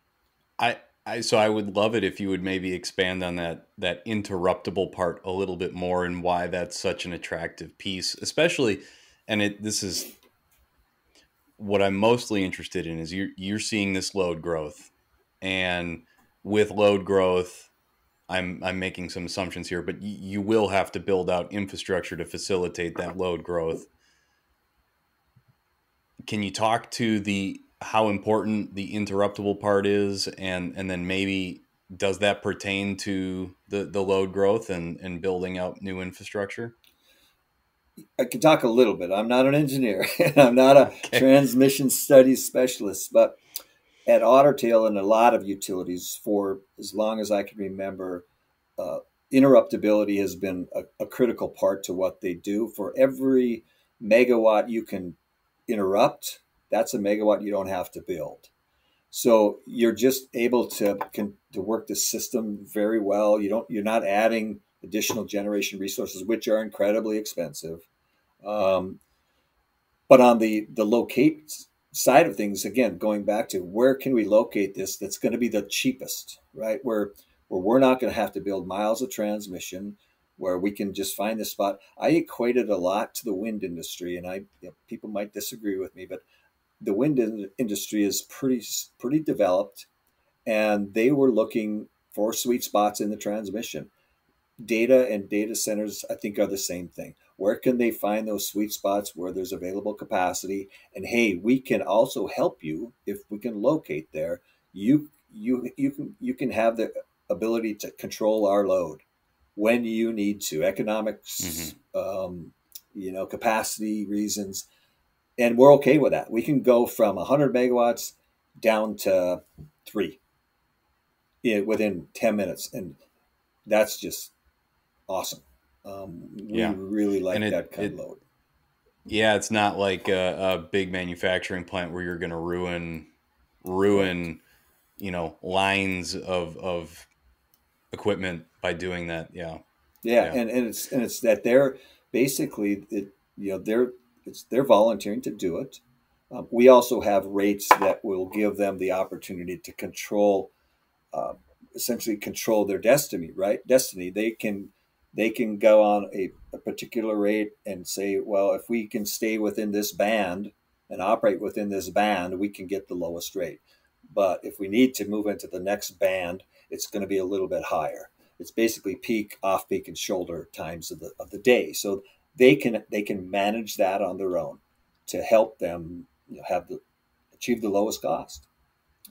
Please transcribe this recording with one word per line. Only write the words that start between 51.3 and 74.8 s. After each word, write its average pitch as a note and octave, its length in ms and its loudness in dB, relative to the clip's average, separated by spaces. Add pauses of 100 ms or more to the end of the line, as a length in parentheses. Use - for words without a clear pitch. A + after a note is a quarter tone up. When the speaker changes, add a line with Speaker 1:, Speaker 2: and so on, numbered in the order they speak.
Speaker 2:
part - 340 -2
to F#2+ 100 -8
what F#2 280 -4
they F#2 120 -4
do. G#2 360 -4
For G2 280 -8
every C3 640 2 (380)
megawatt A2+ 680 6
you A2+ 140 -4
can F2+ 340 -10 (500)
interrupt, G#2 720 0 (300)
that's A2 240 0
a A#2 60 -4
megawatt G#2 440 2
you G2+ 80 -6
don't G2 160 -2
have F#2 240 -6
to E2+ 100 -16
build. - 480 -10 (600)
So A2 560 4
you're A#2 300 2
just B2+ 380 2
able A#2+ 340 0
to, G2+ 300 0 (160)
can, G#2 200 -6 (200)
to G2 80 -8
work A2 260 -4
the G2+ 80 -6
system G#2+ 680 -4
very G#2+ 360 0
well. G#2 420 4
You G2 80 -2
don't, A2+ 200 -2
you're G#2+ 140 -4
not A2 220 0
adding G#2+ 560 0 (220)
additional G#2 420 -4
generation G2+ 540 -4
resources, F#2+ 440 -8
which A2+ 240 -2
are A2 140 2
incredibly G#2+ 560 0
expensive. E2 720 -10 (580)
Um, F#2+ 540 0 (1080)
but C3 140 12
on A#2+ 180 8
the, G#2+ 320 0
the G#2+ 140 -2
locate B2 600 2
s-, - 220 -16 (240)
side C#3+ 360 6
of G2 80 -6
things, G2+ 280 -4
again, G#2+ 340 0
going G#2+ 260 -2
back G#2+ 260 -2
to F#2+ 100 -4
where A2 360 2
can C3+ 180 -4
we A2 120 2
locate G#2 500 2
this F#2+ 200 -8